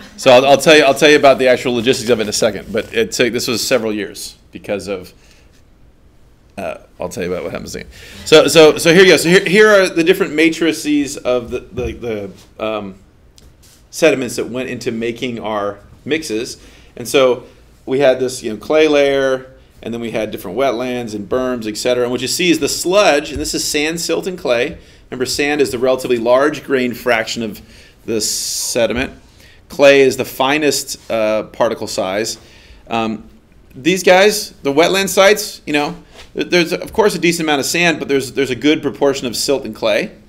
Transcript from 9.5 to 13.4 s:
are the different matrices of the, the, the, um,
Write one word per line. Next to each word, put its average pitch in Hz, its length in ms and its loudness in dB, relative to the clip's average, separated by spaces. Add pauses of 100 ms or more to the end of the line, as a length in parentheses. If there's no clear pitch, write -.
are 196 220 4
the 165 140 0
different 175 300 0
matrices 151 840 0
of 123 340 -4
the, 123 80 -8
the, 110 720 -8 (260)
the, 107 80 -8
um, 104 300 -8 (960)